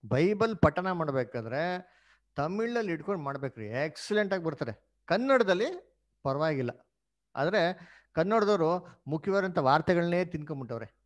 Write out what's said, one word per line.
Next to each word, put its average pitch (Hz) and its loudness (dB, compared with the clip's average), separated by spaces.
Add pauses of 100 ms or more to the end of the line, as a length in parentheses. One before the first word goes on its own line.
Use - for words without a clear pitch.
Bible 196 2
ಪಠಣ 180 2
ಮಾಡ್ಬೇಕಾದ್ರೆ 147 -4 (440)
ತಮಿಳಲ್ಲಿ 214 -2
ಹಿಡ್ಕೊಂಡು 165 -4
ಮಾಡ್ಬೇಕ್ರಿ, 135 -6
Excellent 160 -2
ಆಗಿ 175 -4
ಬರ್ತಾರೆ. 143 -6 (160)
ಕನ್ನಡದಲ್ಲಿ 240 2 (260)
ಪರವಾಗಿಲ್ಲ, 135 -2 (680)
ಆದ್ರೆ 175 2 (500)
ಕನ್ನಡದವರು 180 2
ಮುಖ್ಯವಾದಂತ 185 0
ವಾರ್ತೆಗಳನ್ನೇ 170 4
ತಿನ್ಕೊಂಡ್ಬಿಟ್ಟವ್ರೆ. 135 -10 (120)